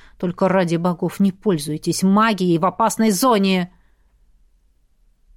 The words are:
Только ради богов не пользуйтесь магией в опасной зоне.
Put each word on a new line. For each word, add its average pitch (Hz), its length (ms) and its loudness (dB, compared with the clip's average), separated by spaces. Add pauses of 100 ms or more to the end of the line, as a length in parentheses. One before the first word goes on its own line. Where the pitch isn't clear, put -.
(200)
Только 185 280 -2
ради 180 280 0
богов 170 440 -4
не 196 120 2
пользуйтесь 160 720 -4
магией 190 560 2
в 185 60 -2
опасной 220 460 0
зоне. 190 600 0 (1600)